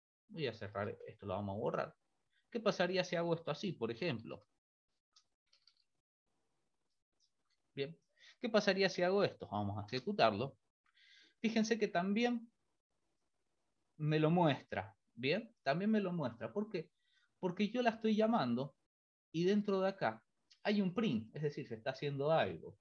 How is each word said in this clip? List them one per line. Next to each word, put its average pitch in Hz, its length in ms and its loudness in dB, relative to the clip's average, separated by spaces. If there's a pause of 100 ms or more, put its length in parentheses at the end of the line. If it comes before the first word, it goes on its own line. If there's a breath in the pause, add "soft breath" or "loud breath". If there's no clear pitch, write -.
(300)
Voy 160 180 -6
a 110 60 -4
cerrar 101 420 -6 (120)
esto, - 180 -14
lo 98 80 -4
vamos 98 220 -4
a 107 40 -6
borrar. - 360 -4 (540)
¿Qué 240 100 -6
pasaría 185 440 0
si 175 120 -4
hago 170 200 0
esto 165 160 -6
así, 170 220 -4
por 113 180 -4
ejemplo? 123 540 -6 (3250)
Bien. 139 240 -6 (420 loud breath)
¿Qué 240 80 -4
pasaría 196 400 4
si 180 140 -2
hago 190 200 4
esto? - 280 -2
Vamos 104 260 -2
a 104 80 -6
ejecutarlo. 127 720 2 (840 soft breath)
Fíjense 220 380 0
que 214 100 0
también 226 640 0 (1500)
me 151 220 2
lo 156 120 6
muestra, 143 680 2 (160)
¿bien? 151 480 -2
También 180 300 0
me 214 100 4
lo 180 100 -2
muestra. 120 400 -4
¿Por 208 180 -4
qué? 160 200 -6 (500)
Porque 185 300 0
yo 247 140 -2
la 233 80 4
estoy 220 240 0
llamando 151 600 0 (560)
y 165 120 -2
dentro 202 380 2
de 190 80 2
acá 123 340 -4 (400)
hay 208 180 2
un 180 120 0
print, 143 420 -2
es 147 80 -6
decir, 147 240 -4
se 117 80 -10
está 131 160 -6
haciendo 143 400 -2
algo. 101 500 0